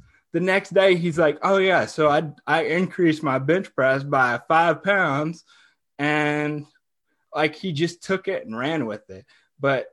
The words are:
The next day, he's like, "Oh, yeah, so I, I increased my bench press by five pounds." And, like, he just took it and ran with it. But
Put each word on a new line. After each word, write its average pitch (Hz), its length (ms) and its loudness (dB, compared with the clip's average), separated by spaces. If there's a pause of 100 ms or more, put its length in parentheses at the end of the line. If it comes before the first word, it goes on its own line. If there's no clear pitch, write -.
(320)
The 170 80 -2
next 185 340 0
day, 196 220 6
he's 165 220 -2
like, 151 240 2
"Oh, 196 140 2
yeah, 185 300 2
so 151 240 0
I, 151 200 0 (160)
I 156 180 2
increased 170 580 0
my 131 160 0
bench 160 360 -2
press 135 280 2
by 131 460 0
five 165 340 2
pounds." 165 640 0 (540)
And, 151 680 -2 (680)
like, 151 200 0
he 190 180 -8
just 165 300 -4
took 190 260 -4
it 190 160 -6
and 113 140 -12
ran 143 280 -4
with 107 240 -12
it. 95 140 -20 (340)
But 135 340 -2